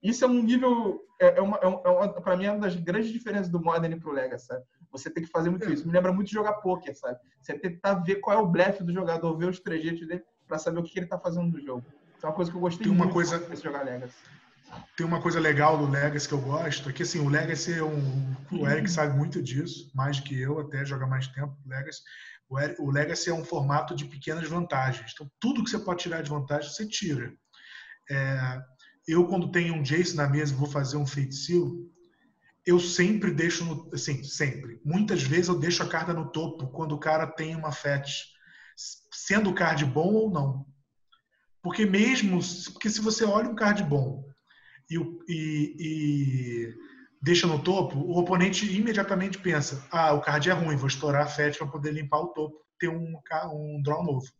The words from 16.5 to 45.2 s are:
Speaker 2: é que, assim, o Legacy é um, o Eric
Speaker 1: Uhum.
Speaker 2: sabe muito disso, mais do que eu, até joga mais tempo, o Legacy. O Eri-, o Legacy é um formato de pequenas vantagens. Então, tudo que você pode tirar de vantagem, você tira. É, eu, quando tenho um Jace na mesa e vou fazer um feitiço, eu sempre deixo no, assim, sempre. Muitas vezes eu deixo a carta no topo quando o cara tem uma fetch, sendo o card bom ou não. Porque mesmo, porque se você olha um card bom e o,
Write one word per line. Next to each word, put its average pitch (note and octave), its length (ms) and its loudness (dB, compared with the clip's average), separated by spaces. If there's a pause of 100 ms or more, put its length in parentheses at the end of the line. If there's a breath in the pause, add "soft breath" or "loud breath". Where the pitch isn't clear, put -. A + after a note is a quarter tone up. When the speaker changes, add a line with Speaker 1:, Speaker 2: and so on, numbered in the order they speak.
Speaker 2:
é C3 40 -6
que, E3+ 100 -4
assim, - 160 -2
o C#3+ 100 2
Legacy D#3+ 440 0
é D#3+ 100 0
um, C3+ 520 -2 (160)
o D3+ 160 0
Eric D3+ 140 2
Speaker 1:
Uhum. G#3 60 0
Speaker 2:
sabe D3+ 300 2
muito D3+ 240 0
disso, C#3 540 -6
mais C3+ 220 -2
do - 60 -6
que C3 160 -6
eu, C#3+ 200 -2
até C#3 260 -6
joga C3+ 220 -4
mais C3 200 -2
tempo, C#3 280 -8 (100)
o C3 40 -16
Legacy. C3+ 320 -10 (480 loud breath)
O C3 100 -4
Eri-, D3+ 200 -2
o C#3+ 120 -2
Legacy D#3 380 0
é E3+ 40 2
um D#3+ 100 -4
formato D3 520 0
de C#3+ 100 -6
pequenas D#3 420 -8
vantagens. C#3+ 680 -2
Então, C#3+ 160 -14 (100)
tudo A#3+ 240 0
que - 60 -2
você G#3+ 100 -2
pode F3+ 240 -4
tirar E3 180 -4
de C#3+ 80 -6
vantagem, D3 400 -2
você A3 180 -8
tira. D3 460 -4 (760 loud breath)
É, C3+ 500 -2 (480 soft breath)
eu, E3+ 200 6
quando F3+ 240 0
tenho E3+ 220 2
um D#3 80 0
Jace D#3 340 2
na D3 120 2
mesa C#3+ 260 2
e B2+ 40 -2
vou D3 120 2
fazer C#3 280 -2
um C#3+ 100 0
feitiço, C#3+ 840 -2 (760 soft breath)
eu F3+ 140 8
sempre F3+ 520 2
deixo E3 340 0
no, D#3 280 -6
assim, C3+ 300 -4
sempre. - 640 -4
Muitas F3+ 380 2
vezes E3 240 4
eu F3+ 100 2
deixo E3+ 240 0
a E3 60 -2
carta E3+ 260 -2
no D#3+ 180 -4
topo D3+ 360 -6
quando D#3 260 -4
o D3 60 -4
cara D#3+ 260 2
tem D#3+ 300 -6
uma D#3 160 -6
fetch, C#3+ 540 -4 (840 loud breath)
sendo G3+ 380 0
o F3 60 -2
card D#3+ 300 2
bom D#3 280 2
ou A3 180 4
não. C#3 340 -2 (1000)
Porque G3 220 2
mesmo, G3+ 540 4 (340)
porque - 160 -2
se G#3+ 120 -2
você A3 220 2
olha A3+ 260 4
um A#3 60 -4
card G#3 280 2
bom C#3+ 400 0 (680 soft breath)
e E3 80 -2
o, E3 300 -4